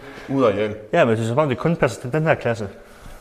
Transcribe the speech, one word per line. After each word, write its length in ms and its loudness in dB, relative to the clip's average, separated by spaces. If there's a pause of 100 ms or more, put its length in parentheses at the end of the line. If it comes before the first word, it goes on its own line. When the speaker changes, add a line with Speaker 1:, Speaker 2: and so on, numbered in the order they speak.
(300)
Speaker 1:
udeareal. 460 2 (180)
Speaker 2:
Ja, 120 6
men 120 4
det 60 0
er 40 0
som 100 0
om, 120 2
det 80 0
kun 180 0
passer 260 0
til 100 -8
den 120 0
her 120 4
klasse. 320 -4 (540)